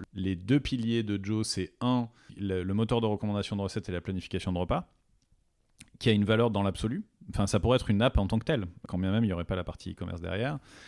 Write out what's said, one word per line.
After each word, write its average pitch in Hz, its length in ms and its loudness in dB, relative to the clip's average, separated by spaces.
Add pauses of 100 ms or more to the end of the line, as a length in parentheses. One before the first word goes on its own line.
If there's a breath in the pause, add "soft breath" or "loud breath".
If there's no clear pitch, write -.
(140)
les 95 220 0
deux 98 240 2
piliers 117 440 0
de 101 200 -2
Joe, 107 240 0
c'est - 340 -4
un, 123 280 0 (260 loud breath)
le, 95 280 -2
le 92 100 0
moteur 113 280 2
de 113 40 0
recommandation 104 500 -2
de 101 60 -2
recettes 98 280 -4
et - 20 -4
la 87 100 -4
planification 92 500 -4
de 90 60 0
repas, 127 340 -2 (1080)
qui - 100 2
a - 40 6
une 104 120 6
valeur 113 260 6
dans 101 120 2
l'absolu. 110 400 -2 (260)
Enfin, - 180 0
ça 104 120 2
pourrait 117 180 4
être - 140 -2
une 104 100 4
app 123 160 4
en 98 100 4
tant 113 120 2
que 107 60 -6
telle, 123 200 0 (220)
quand 90 100 -4
bien 92 140 0
même 113 120 4
il 110 40 2
n'y 95 60 0
aurait 85 120 -4
pas 95 100 -2
la 90 80 -2
partie - 280 -10
e-commerce 90 300 -8
derrière. 107 360 -4 (300 loud breath)